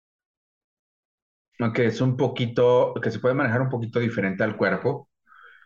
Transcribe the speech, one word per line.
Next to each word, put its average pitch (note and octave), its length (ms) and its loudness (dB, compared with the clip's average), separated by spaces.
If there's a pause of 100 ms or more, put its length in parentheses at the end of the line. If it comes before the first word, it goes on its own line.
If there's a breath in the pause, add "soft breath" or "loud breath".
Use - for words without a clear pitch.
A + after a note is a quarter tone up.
(1600)
aunque A#2+ 260 0
es A2 160 0
un B2+ 140 2
poquito, B2 840 2
que A2 100 -2
se A2 80 -8
puede B2+ 160 0
manejar B2+ 260 0
un C3 80 -2
poquito A2+ 300 -4
diferente G#2 440 -2
al G#2+ 120 -2
cuerpo G2+ 540 -2 (560 loud breath)